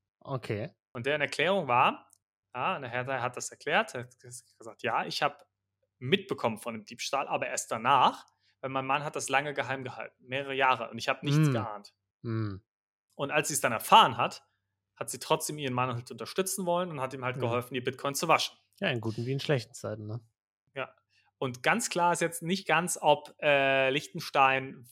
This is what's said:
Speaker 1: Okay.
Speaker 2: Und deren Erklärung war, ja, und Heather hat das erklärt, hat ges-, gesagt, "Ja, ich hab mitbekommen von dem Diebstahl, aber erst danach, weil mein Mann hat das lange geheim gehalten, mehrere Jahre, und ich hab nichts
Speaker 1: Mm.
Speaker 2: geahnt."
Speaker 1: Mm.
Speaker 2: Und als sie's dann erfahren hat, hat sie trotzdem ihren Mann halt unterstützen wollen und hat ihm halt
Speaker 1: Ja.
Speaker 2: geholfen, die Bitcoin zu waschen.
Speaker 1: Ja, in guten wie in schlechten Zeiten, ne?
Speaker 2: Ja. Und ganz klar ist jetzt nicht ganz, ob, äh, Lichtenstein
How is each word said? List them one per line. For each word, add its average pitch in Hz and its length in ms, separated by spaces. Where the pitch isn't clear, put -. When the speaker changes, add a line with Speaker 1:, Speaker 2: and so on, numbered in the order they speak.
Speaker 1:
Okay. 123 460
Speaker 2:
Und 120 120
deren 147 160
Erklärung 160 460
war, 127 420
ja, 165 220
und 147 80
Heather 123 380
hat 120 160
das 117 140
erklärt, 180 420
hat 123 260
ges-, - 380
gesagt, 110 260
"Ja, 120 220
ich - 160
hab - 260
mitbekommen 127 580
von 117 160
dem 110 120
Diebstahl, - 420
aber 135 200
erst 127 240
danach, 135 540
weil 139 100
mein 135 140
Mann 139 180
hat 151 120
das 135 140
lange 139 240
geheim 131 300
gehalten, 117 440
mehrere 135 260
Jahre, 131 360
und 113 80
ich 117 120
hab 135 140
nichts 147 260
Speaker 1:
Mm. - 20
Speaker 2:
geahnt." 110 420
Speaker 1:
Mm. 110 340
Speaker 2:
Und 143 160
als 156 160
sie's 147 140
dann 131 100
erfahren 143 460
hat, 139 280
hat 131 120
sie 123 100
trotzdem - 380
ihren 139 160
Mann 127 200
halt 120 180
unterstützen 185 540
wollen 175 260
und 147 100
hat 131 120
ihm 131 100
halt 127 160
Speaker 1:
Ja. - 0
Speaker 2:
geholfen, 120 340
die 127 80
Bitcoin 131 340
zu 175 120
waschen. - 300
Speaker 1:
Ja, 196 80
in 123 100
guten 113 260
wie 127 60
in 139 80
schlechten 135 340
Zeiten, 107 340
ne? 107 120
Speaker 2:
Ja. 135 180
Und 127 260
ganz 180 260
klar 175 240
ist 165 80
jetzt 165 220
nicht 185 240
ganz, 165 340
ob, 147 400
äh, 135 480
Lichtenstein 135 1040